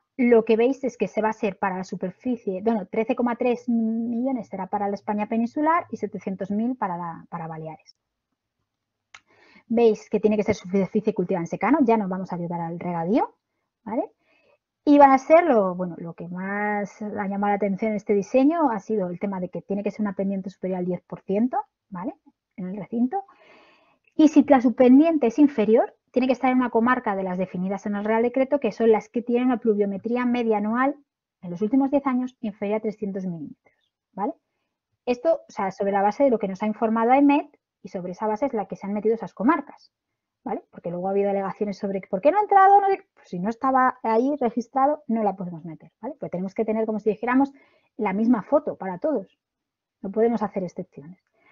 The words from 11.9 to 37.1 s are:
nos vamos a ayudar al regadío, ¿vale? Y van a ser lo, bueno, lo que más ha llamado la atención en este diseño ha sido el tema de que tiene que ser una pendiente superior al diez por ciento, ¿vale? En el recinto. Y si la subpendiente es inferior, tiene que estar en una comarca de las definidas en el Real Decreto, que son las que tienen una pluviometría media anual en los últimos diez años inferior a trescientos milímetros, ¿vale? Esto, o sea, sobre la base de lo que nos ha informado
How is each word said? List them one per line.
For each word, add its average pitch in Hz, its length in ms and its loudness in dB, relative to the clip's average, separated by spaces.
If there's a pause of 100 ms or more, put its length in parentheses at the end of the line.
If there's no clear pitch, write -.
nos 202 100 -2
vamos 185 240 -8
a 185 40 -6
ayudar 170 260 -6
al 170 180 -8
regadío, 175 560 -2 (480)
¿vale? 247 280 -6 (720)
Y 285 160 6
van 277 120 10
a 269 60 6
ser 320 260 6
lo, 214 300 2
bueno, 180 240 -6
lo 170 160 -12
que 170 140 -14
más 202 720 -6
ha 202 260 -8
llamado 202 220 -2
la 202 60 2
atención 202 360 -2
en 214 60 -4
este 208 160 -2
diseño 269 560 2
ha 214 100 -4
sido 190 300 -4
el 175 100 -8
tema 196 200 -6
de 180 100 -6
que 170 140 -10
tiene 202 200 -6
que 208 80 -4
ser - 100 -10
una 202 120 -2
pendiente 196 380 -4
superior 185 280 -6
al 180 60 -4
diez 175 160 -4
por - 200 -16
ciento, 233 360 -2 (320)
¿vale? 190 240 -10 (440)
En 185 100 -10
el 190 100 -10
recinto. 247 460 -4 (920)
Y 311 120 6
si 294 160 4
la 269 180 6
subpendiente 262 640 6
es 226 120 -2
inferior, 262 540 4 (180)
tiene 262 160 0
que 262 60 2
estar 254 160 0
en 254 100 2
una 247 100 0
comarca 233 440 2
de 196 100 -4
las 180 140 -4
definidas 185 480 -4
en 208 100 -4
el 202 100 -6
Real 226 180 2
Decreto, 262 380 0
que 214 100 -2
son 226 180 2
las 208 200 2
que 240 120 -4
tienen 240 260 0
una 254 100 2
pluviometría 208 680 -2
media 233 340 0
anual 247 360 0 (460)
en 175 100 -14
los 165 100 -8
últimos 269 300 2
diez 285 160 0
años 254 320 -4
inferior 208 380 -4
a - 20 -4
trescientos 202 460 -6
milímetros, - 680 -12 (200)
¿vale? 208 200 -6 (720)
Esto, 247 400 0
o - 60 -20
sea, 196 200 -4
sobre 196 200 -2
la 196 100 0
base 208 220 2
de 277 60 6
lo 220 100 2
que 202 80 -2
nos 190 160 -6
ha 214 40 0
informado 226 440 0